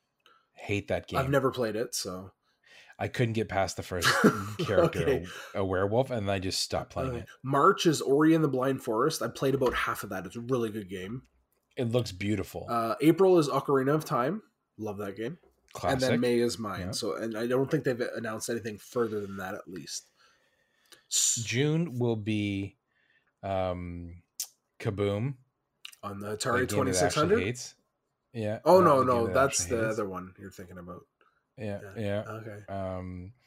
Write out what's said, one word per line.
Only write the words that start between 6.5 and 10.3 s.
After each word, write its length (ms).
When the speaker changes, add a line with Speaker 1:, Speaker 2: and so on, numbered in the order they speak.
Speaker 1:
stopped 300
playing 220
Speaker 2:
Uh, 60
Speaker 1:
it. 80
Speaker 2:
March 420
is 160
Ori 320
and 80
the 60
Blind 340
Forest. 400
I 60
played 260
about 200
half 280
of 80
that. 160
It's 80